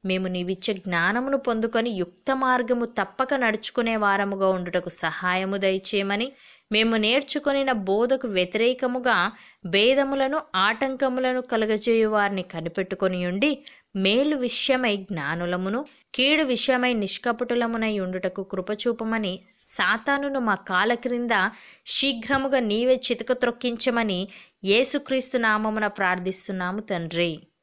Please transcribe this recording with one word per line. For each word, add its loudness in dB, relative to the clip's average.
మేము -2
నీవిచ్చే -4
జ్ఞానమును 0
పొందుకొని 0
యుక్త -4
మార్గము 0
తప్పక -2
నడుచుకునే 0
వారముగా 2
ఉండుటకు 0
సహాయము -2
దయచేయమని, 0
మేము 4
నేర్చుకొనిన 2
బోధకు 0
వ్యతిరేకముగా 0
భేదములను, 2
ఆటంకములను 0
కలుగజేయు 0
వారిని 0
కనిపెట్టుకొని -4
ఉండి, 0
మేలు 2
విషయమై 0
జ్ఞానులమును, -4
కీడు 4
విషయమై 2
నిష్కపటులమునై -2
ఉండుటకు -4
కృపచూపమని -4
సాతానును 0
మా 2
కాళ్ళ 0
క్రింద 0
శీఘ్రముగా 0
నీవే 2
చితక -2
త్రొక్కించమని 0
యేసుక్రీస్తు 0
నామమున 0
ప్రార్థిస్తున్నాము -2
తండ్రి. -2